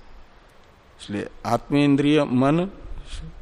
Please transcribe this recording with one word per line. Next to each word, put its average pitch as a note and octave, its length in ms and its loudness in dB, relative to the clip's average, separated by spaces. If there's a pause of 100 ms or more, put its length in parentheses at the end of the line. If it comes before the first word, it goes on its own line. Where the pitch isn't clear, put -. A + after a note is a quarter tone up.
(1000)
इसलिए G2+ 280 -8 (160)
आत्मेन्द्रिय C#3+ 760 2
मन, C#3+ 460 2 (720)